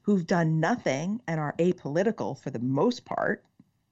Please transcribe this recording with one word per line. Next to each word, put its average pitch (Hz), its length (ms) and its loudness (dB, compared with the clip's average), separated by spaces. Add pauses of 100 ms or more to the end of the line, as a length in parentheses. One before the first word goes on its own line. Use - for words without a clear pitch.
who've 190 240 2
done 160 340 2
nothing 175 680 -2
and 165 120 -4
are 147 200 -4
apolitical 170 800 0
for - 120 -10
the 127 80 -8
most 139 460 0
part, - 400 -2 (480)